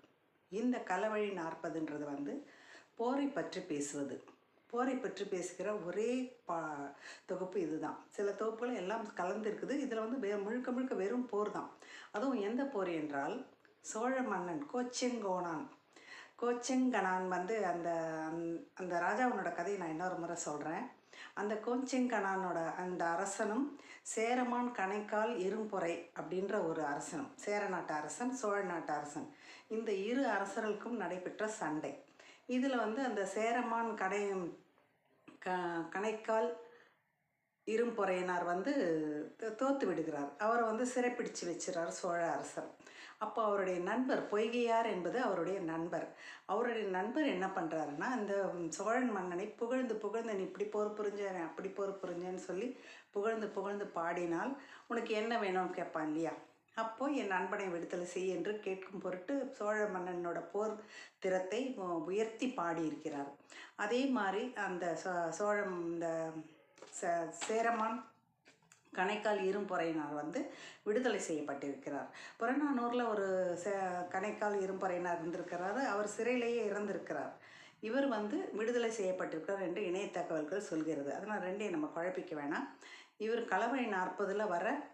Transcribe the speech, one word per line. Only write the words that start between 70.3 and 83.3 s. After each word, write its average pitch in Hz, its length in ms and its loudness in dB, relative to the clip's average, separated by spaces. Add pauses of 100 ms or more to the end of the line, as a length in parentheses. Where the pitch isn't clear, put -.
விடுதலை 214 360 2
செய்யப்பட்டிருக்கிறார். 143 880 -4 (320)
புறநானூறுல 247 680 4
ஒரு 185 560 4
சே-, 190 460 2
கணைக்கால் 202 520 2
இரும்பொறையினார் 180 580 2
இருந்திருக்கிறாரு. 175 640 -2
அவர் 208 340 2
சிறையிலேயே 233 480 2
இறந்திருக்கிறார். 196 680 -2 (460)
இவர் 262 280 2
வந்து 220 460 0
விடுதலை 226 360 4
செய்யப்பட்டிருக்கிறார் 185 720 0
என்று 185 240 0
இணைய 190 260 0
தகவல்கள் 170 500 0
சொல்கிறது. 156 520 0
அதனால் 202 280 -4
ரெண்டையும் 196 280 -2
நம்ம 151 260 0
குழப்பிக்க 180 400 -2
வேணாம். 160 320 -2 (500)
இவர் 220 280 0